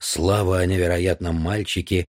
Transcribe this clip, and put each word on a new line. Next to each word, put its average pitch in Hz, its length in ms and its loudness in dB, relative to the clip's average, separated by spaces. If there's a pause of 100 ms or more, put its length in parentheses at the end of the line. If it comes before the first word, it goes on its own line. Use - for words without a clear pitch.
слава 92 600 2
о 90 40 2
невероятном 87 720 0
мальчике, 90 760 -2